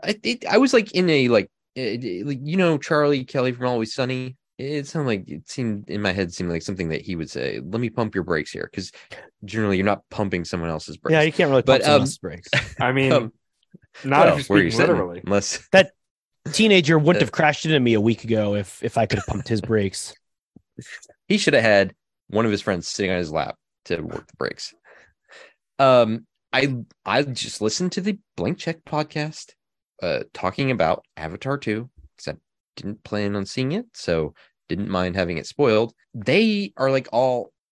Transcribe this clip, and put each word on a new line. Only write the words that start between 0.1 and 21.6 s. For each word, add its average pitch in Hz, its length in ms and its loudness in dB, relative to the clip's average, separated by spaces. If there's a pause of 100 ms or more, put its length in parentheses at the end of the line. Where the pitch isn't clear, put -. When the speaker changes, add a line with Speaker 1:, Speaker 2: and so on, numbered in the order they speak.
Speaker 1:
it, 240 240 -4
I 208 120 4
was, 262 140 4
like, 226 200 2
in 180 180 2
a, 139 180 4
like, 110 220 4 (260)
uh, 123 60 -6
like, 120 600 -6
you 156 140 -4
know, 170 220 2
Charlie 147 460 0
Kelly 127 280 -2
from 123 140 -4
Always 113 280 -2
Sunny. 127 420 -4 (220)
It 139 280 -6
sounded 147 220 -4
like, 101 200 -2
it - 220 -12
seemed 110 400 -6
in 104 100 -6
my 101 120 0
head 90 200 -2
seemed 87 160 -6
like 82 140 -4
something 92 260 -6
that 80 140 -4
he 92 120 -8
would 80 140 -6
say. 60 340 -6
"Let 92 160 -6
me 120 120 -4
pump 113 240 -4
your 92 100 -2
brakes 80 260 -4
here," - 220 -10
'cause 92 180 -10 (540)
generally 101 320 -2
you're 92 80 2
not 101 160 2 (100)
pumping 92 360 -4
someone 85 240 -6
else's 78 260 -10
brakes. - 160 -2
Speaker 2:
Yeah, 156 80 4
you 156 100 2
can't 156 200 2
really 135 100 6
pump 131 200 6
Speaker 1:
But, - 20 -4
Speaker 2:
someone 147 140 6
Speaker 1:
um, 135 40 8
Speaker 2:
else's 135 180 -2
brakes. 85 300 -12 (320)
Speaker 3:
I 120 120 0
mean, 135 200 2
Speaker 1:
um, 117 200 0 (720)
Speaker 3:
not 139 220 6
Speaker 1:
well, - 140 6
Speaker 3:
if 135 100 -8
Speaker 1:
where 101 120 6
Speaker 3:
you're - 40 4
Speaker 1:
you 82 60 0
Speaker 3:
speaking - 160 2
Speaker 1:
sitting? 170 80 4
Speaker 3:
literally. 90 320 -4
Speaker 1:
Unless 98 460 -2
Speaker 2:
That 190 180 6 (640)
teenager 180 460 6
wouldn't 151 240 4
Speaker 1:
Uh, 131 40 0
Speaker 2:
have - 60 -8
crashed 151 340 0
into 156 120 2
me 120 140 4
a 107 80 4
week 110 240 0
ago 107 300 0
if, - 280 -8
if - 140 -4
I 113 80 2
could 101 140 -2
have 95 80 -10
pumped 107 220 -6
his 110 120 -2
brakes. 101 540 -4 (640)
Speaker 1:
<laughs> - 80 -16 (420)
He 208 80 2
should 196 160 2
have 123 100 6